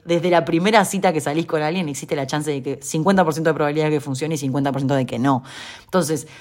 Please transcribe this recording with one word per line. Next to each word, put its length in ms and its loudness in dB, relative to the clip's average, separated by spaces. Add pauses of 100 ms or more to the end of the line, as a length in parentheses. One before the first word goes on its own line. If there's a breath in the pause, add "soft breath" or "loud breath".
desde 240 2
la 160 4
primera 400 4
cita 260 0
que 80 0
salís 260 -2
con 160 0
alguien 280 -2
existe 260 -6
la 100 -2
chance 240 -4
de 140 -2
que 180 -6
cincuenta 440 2
por 80 0
ciento 160 0
de 40 2
probabilidad 340 0
de 40 2
que 80 2
funcione 360 -4
y 20 -4
cincuenta 340 0
por 80 -2
ciento 160 0
de 100 2
que 140 -6
no. 240 2 (400 loud breath)
Entonces, 440 -2 (140)